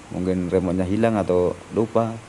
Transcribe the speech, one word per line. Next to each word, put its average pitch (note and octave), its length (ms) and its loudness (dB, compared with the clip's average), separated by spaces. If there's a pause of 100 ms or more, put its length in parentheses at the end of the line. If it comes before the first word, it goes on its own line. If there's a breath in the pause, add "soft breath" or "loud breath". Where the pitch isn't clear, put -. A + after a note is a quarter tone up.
(100)
mungkin F2+ 400 -2
remote-nya F#2 320 2
hilang A2 320 0
atau F2+ 400 2 (160)
lupa. A2+ 400 0 (180)